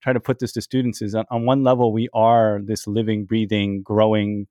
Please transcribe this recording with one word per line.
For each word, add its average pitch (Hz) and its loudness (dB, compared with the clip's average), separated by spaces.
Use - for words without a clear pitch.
try 131 0
to 123 0
put - -4
this 120 -6
to 113 -6
students 123 -4
is 104 -4
on, 110 -2
on 117 -2
one 135 2
level, 123 2
we 113 -2
are 113 4
this 104 -6
living, 107 -2
breathing, 101 -2
growing, 104 0